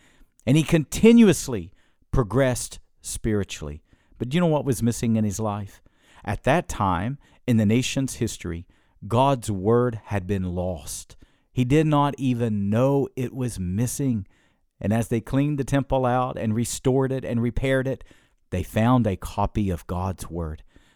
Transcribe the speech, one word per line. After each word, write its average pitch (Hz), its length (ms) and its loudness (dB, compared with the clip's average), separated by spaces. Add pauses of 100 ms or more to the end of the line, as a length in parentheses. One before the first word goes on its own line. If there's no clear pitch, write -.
(460)
and 131 100 4
he 160 60 6
continuously 170 1120 4 (380)
progressed 127 680 0 (220)
spiritually. 95 800 -6 (380)
But 120 100 -6
do 143 60 -2
you 180 60 2
know 175 40 2
what 147 200 0
was 117 180 -2
missing 113 320 0
in 110 80 2
his 101 160 -4
life? 104 420 -6 (420)
At - 200 -6
that 165 260 0
time, 101 480 -2 (300)
in 117 100 2
the 107 80 4
nation's 127 500 0
history, 90 520 -6 (400)
God's 123 420 0
word 110 540 0
had 95 240 -6
been 92 260 -2
lost. 90 600 -8 (360)
He 127 140 0
did 156 220 4
not 143 320 2
even 117 500 0
know 131 460 2
it 123 180 -6
was 123 260 -6
missing. 113 680 -2 (520)
And 101 140 -2
as 117 140 -2
they 117 140 -2
cleaned 143 360 -2
the 139 60 -2
temple 135 420 0
out 127 320 -2
and 110 160 -2
restored 127 580 0
it 131 140 -6
and 117 160 -2
repaired 131 460 0
it, 131 160 -6 (480)
they 92 100 -2
found 113 460 2
a 95 80 0
copy 101 560 -2
of - 160 -6
God's 92 420 -6
word. 80 320 -8 (340)